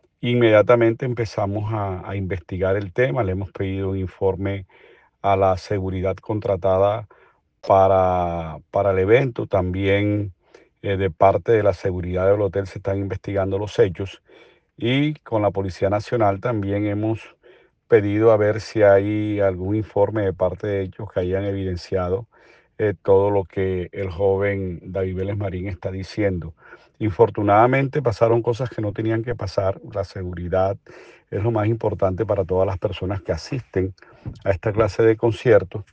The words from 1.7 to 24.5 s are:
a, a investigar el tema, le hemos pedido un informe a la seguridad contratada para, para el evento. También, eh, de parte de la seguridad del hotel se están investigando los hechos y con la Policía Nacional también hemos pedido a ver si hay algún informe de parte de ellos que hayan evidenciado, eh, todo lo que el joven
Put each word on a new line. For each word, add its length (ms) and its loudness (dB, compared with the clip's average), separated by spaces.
a, 340 -6
a 100 -6
investigar 580 -2
el 160 -4
tema, 320 0
le 80 -2
hemos 220 -6
pedido 380 -4
un 60 -4
informe 680 -4
a 160 2
la 180 2
seguridad 640 -4
contratada 920 0
para, 920 2
para 220 2
el 80 2
evento. 480 2
También, 840 0
eh, 140 -2
de 120 0
parte 420 4
de 120 4
la 100 4
seguridad 560 -2
del 120 2
hotel 260 -2
se 100 -16
están 220 -4
investigando 580 -4
los 220 -4
hechos 420 -2
y 380 0
con 260 -4
la 100 2
Policía 380 -2
Nacional 500 0
también 460 -2
hemos 500 -4
pedido 420 4
a 60 6
ver 240 0
si 200 -4
hay 600 4
algún 340 0
informe 460 0
de 100 0
parte 360 -4
de 160 -2
ellos 300 -10
que 60 -2
hayan 240 -2
evidenciado, 840 -4
eh, 160 0
todo 260 4
lo 140 0
que 480 -4
el 180 -6
joven 680 0